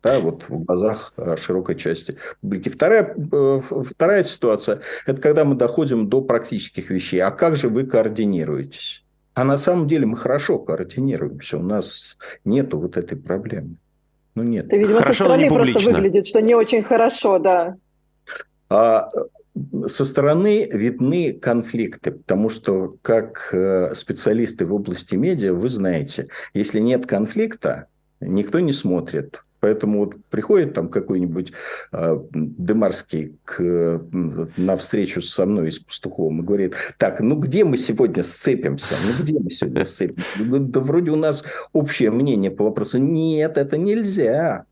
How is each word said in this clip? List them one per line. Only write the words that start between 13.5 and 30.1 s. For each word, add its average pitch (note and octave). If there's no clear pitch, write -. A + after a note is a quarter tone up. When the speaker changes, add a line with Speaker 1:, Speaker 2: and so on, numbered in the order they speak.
Speaker 1:
Ну, A2+
нет. A#2
Speaker 2:
Это, G3
видимо, G#3
со A#3
Speaker 3:
Хорошо, A#3+
но F3+
Speaker 2:
стороны -
Speaker 3:
не D4+
Speaker 2:
просто D#3
Speaker 3:
публично. A3
Speaker 2:
выглядит, G3
что A3
не A3+
очень A3
хорошо, A3+
да. F3+
Speaker 1:
А, A2
со -
стороны E3
видны B2+
конфликты, A#2
потому G2+
что, F#2+
как, -
э, F#2
специалисты G#2+
в F2+
области G2+
медиа, A#2
вы F#2
знаете, F#2
если G#2+
нет B2+
конфликта, A2
никто G2+
не D#3+
смотрит. E2+
Поэтому G#2
вот G2+